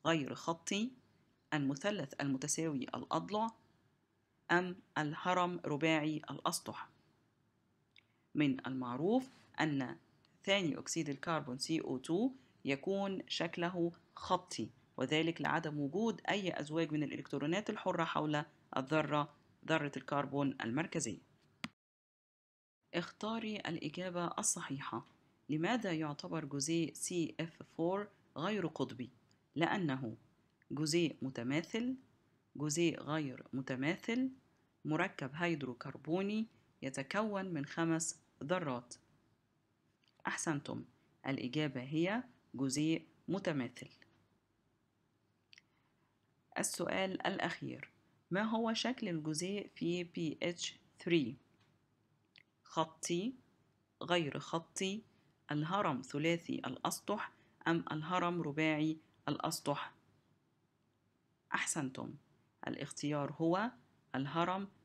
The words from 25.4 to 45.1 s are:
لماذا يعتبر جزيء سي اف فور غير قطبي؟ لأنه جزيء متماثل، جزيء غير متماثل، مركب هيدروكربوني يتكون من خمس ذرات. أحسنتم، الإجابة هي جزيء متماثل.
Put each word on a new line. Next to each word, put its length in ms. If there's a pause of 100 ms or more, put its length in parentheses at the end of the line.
لماذا 440
يعتبر 520
جزيء 500
سي 460
اف 220 (140)
فور 320 (280)
غير 300
قطبي؟ 440 (440)
لأنه 600 (540)
جزيء 520
متماثل، 720 (600)
جزيء 440
غير 520
متماثل، 800 (540)
مركب 500
هيدروكربوني 1120 (360)
يتكون 600
من 220
خمس 560 (220)
ذرات. 500 (1300)
أحسنتم، 580 (420)
الإجابة 540
هي 420 (320)
جزيء 520 (220)
متماثل. 600 (2750)